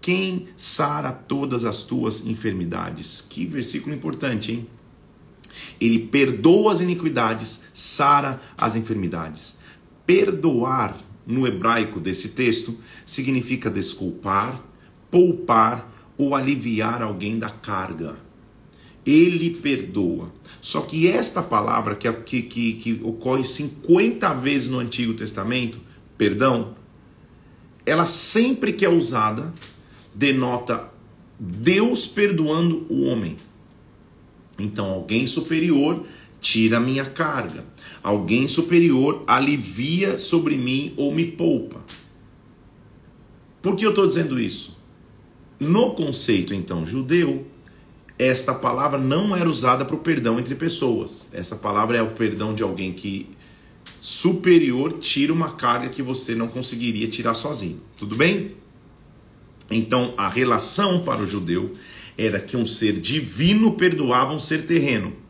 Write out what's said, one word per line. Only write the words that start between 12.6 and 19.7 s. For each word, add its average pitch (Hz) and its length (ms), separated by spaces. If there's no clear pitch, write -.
significa 127 680
desculpar, 98 920
poupar 120 800
ou 139 180
aliviar 120 680
alguém 104 360
da - 120
carga. 87 680
Ele 170 460
perdoa. 95 840